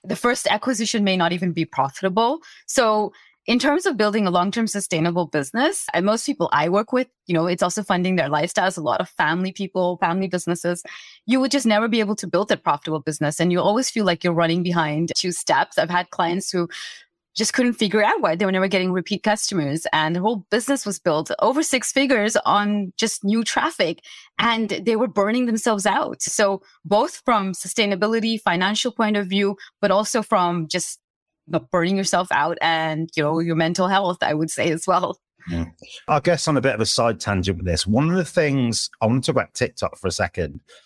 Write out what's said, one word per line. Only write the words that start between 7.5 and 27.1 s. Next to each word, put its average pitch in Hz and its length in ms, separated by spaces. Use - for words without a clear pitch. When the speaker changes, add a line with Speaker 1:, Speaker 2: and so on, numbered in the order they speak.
Speaker 1:
also 180 200
funding 185 340
their 147 120
lifestyles, 180 480
a 175 60
lot 123 180
of 180 80
family 175 440
people, 180 460
family 185 300
businesses, 175 560
you 254 140
would 269 100
just 277 160
never 220 220
be 226 120
able 208 160
to 196 120
build 185 240
a - 40
profitable 156 440
business. 151 400
And 170 100
you 175 100
always 214 300
feel 220 140
like 175 180
you're 175 100
running 170 300
behind 165 540
two 180 160
steps. - 440
I've 170 140
had 180 200
clients 175 420
who 170 160
just - 200
couldn't 247 180
figure 208 320
out 392 160
why 170 160
they 202 80
were 190 80
never 190 160
getting 185 240
repeat 185 320
customers. 165 680
And 156 220
the 180 60
whole 214 300
business 254 360
was 202 140
built 156 300
over 269 240
six - 260
figures 247 540
on 202 520
just - 280
new 220 180
traffic, - 640
and 226 300
they 214 260
were 220 140
burning 220 380
themselves 220 380
out. - 380
So 196 400
both 208 400